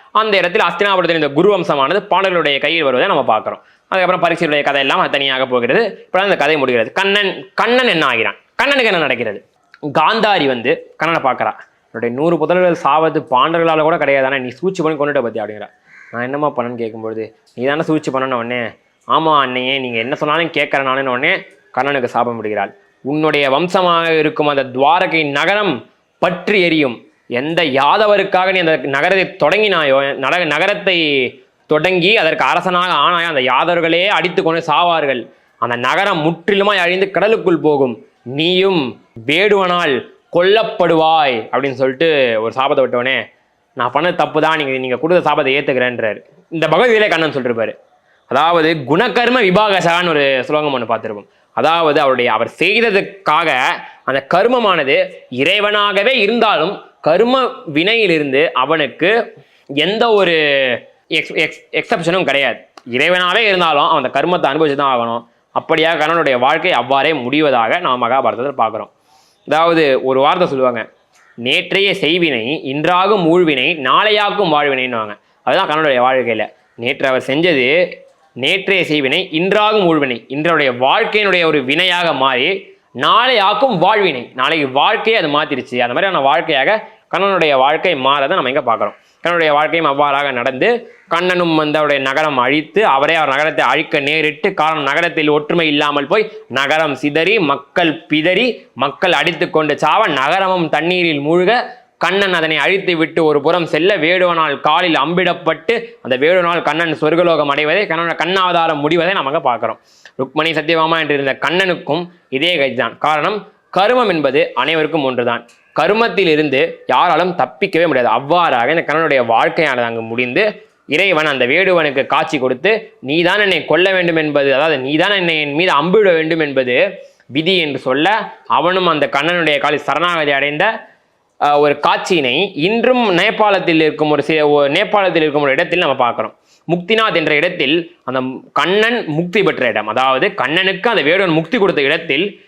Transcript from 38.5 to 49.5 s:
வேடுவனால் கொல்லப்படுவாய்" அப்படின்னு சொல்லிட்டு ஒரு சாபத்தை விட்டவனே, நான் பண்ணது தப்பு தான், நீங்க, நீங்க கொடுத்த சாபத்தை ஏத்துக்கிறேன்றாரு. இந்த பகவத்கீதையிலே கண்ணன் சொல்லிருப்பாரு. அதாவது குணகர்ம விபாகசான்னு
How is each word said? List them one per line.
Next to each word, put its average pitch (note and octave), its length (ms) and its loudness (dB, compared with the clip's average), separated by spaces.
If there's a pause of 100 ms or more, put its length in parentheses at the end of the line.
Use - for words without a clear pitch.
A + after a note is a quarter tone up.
வேடுவனால் F3 800 0 (280)
கொல்லப்படுவாய்" D#3+ 1160 2
அப்படின்னு C3+ 200 0
சொல்லிட்டு C3 680 0
ஒரு A2+ 140 -4
சாபத்தை C3+ 320 2
விட்டவனே, A#2+ 380 -2 (480)
நான் B2 180 -2
பண்ணது E3 240 0
தப்பு D3+ 260 0
தான், D#3 160 2
நீங்க, C3+ 200 -4
நீங்க B2+ 200 -4
கொடுத்த D#3 340 0
சாபத்தை D3 160 0
ஏத்துக்கிறேன்றாரு. B2 760 -2 (280)
இந்த D#3+ 180 -2
பகவத்கீதையிலே G#3+ 420 2
கண்ணன் D#3+ 220 0
சொல்லிருப்பாரு. A#2 440 -4 (520)
அதாவது D#3+ 460 2 (160)
குணகர்ம A#3+ 520 2
விபாகசான்னு F3+ 680 2